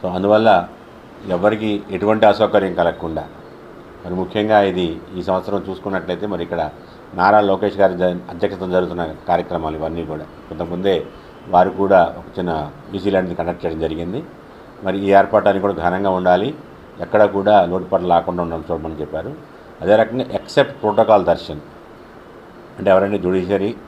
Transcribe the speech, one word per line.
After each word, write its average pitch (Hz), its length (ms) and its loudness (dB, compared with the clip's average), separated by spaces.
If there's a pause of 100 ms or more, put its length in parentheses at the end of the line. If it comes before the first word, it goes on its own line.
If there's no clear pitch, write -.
So 92 60 -4
అందువల్ల 98 600 4 (600)
ఎవరికి 104 600 0
ఎటువంటి 104 360 2
అసౌకర్యం 101 480 2
కలగకుండా, 82 500 -2 (800)
మరి 90 100 -8
ముఖ్యంగా 104 460 2
ఇది 90 400 0 (160)
ఈ 87 60 -8
సంవత్సరం 92 460 -2
చూసుకున్నట్లయితే 90 580 -6
మరి 90 160 -6
ఇక్కడ 85 280 -6 (440)
నారా 98 260 6
లోకేష్ 98 360 0
గారి 95 180 4
జ-, 90 360 -2
అధ్యక్షతన 90 400 -4
జరుగుతున్న 87 440 -2 (140)
కార్యక్రమాలు 85 480 -2
ఇవన్నీ 82 340 -6
కూడా, 76 140 -8 (240)
కొంతముందే 85 580 -4 (420)
వారు 92 220 4
కూడా 95 480 4
ఒక - 200 -14
చిన్న 80 320 -4 (240)
ఈసీ 98 160 -2
లాంటిది 92 240 0
కండక్ట్ 85 320 -6
చేయడం 80 140 -6
జరిగింది. 85 440 -6 (600)
మరి 95 140 -2
ఈ 98 140 2
ఏర్పాటాన్ని 98 500 4
కూడా 98 100 0
ఘనంగా 92 380 -2
ఉండాలి, 92 440 0 (460)
ఎక్కడా 104 260 2
కూడా 98 380 4
లోటుపాట్లు 90 440 -2
లేకుండా 87 340 2
ఉండాలని 82 300 -6
చూడమని 80 280 -8
చెప్పారు. 78 320 -8 (480)
అదే 95 160 4
రకంగా 117 280 0
ఎక్సెప్ట్ - 580 -2
ప్రోటోకాల్ 104 420 4
దర్శన్ 80 360 -2 (1160)
అంటే 95 120 0
ఎవరైనా 98 260 4
జ్యుడిషియరీ 95 580 -2 (140)